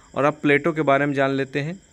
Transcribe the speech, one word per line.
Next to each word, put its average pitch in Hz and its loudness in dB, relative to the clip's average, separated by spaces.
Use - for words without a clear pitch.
और 131 0
अब 147 2
प्लेटो 147 2
के 156 -4
बारे 139 2
में 143 -2
जान 135 0
लेते 135 -4
हैं, 165 -8